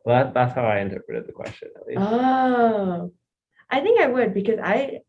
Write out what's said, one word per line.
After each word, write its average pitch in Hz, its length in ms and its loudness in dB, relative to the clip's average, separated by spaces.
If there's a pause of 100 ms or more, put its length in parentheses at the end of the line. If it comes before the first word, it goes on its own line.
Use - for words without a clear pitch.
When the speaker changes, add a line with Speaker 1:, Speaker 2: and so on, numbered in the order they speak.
Speaker 1:
Well, 123 200 4
that, 135 100 -6
that's 123 200 2
how 123 100 -2
I 104 160 2
interpreted 98 460 -6
the - 60 -16
question, - 440 -14
at - 100 -18
least. - 160 -4
Speaker 2:
Oh, 226 1120 0 (580)
I 269 100 0
think 427 200 4
I 302 80 4
would, 240 260 0
because 214 280 0
I, 254 360 -2 (100)